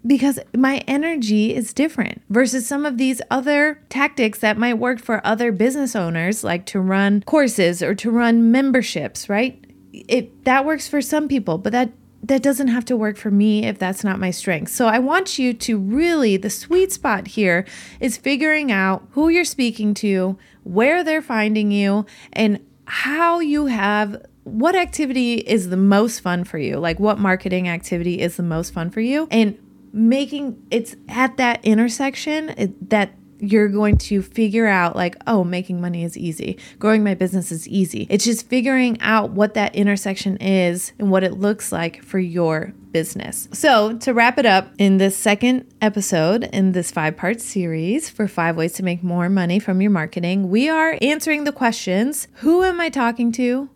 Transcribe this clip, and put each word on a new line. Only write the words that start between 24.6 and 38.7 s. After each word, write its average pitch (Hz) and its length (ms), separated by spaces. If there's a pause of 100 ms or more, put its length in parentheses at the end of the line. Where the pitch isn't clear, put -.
activity 262 640
is 196 320
the 185 80
most 202 420
fun 175 240
for 165 160
you? 143 180
Like, 165 220
what 208 180
marketing 185 500
activity 170 540
is 170 160
the 180 60
most 170 280
fun 175 200
for 220 100
you? 277 300
And 220 260 (340)
making, 262 800
it's 233 260 (140)
at 262 280
that 240 280
intersection 277 840
it, 190 420
that 202 220 (300)
you're 208 260
going 208 280
to 196 240
figure 220 460
out, 180 280
like, 180 300
"Oh, 202 180
making 180 380
money 175 220
is 170 120
easy. 170 440 (180)
Growing 214 260
my 202 120
business 185 360
is 160 160
easy." 185 400
It's 202 160
just 226 240
figuring 254 540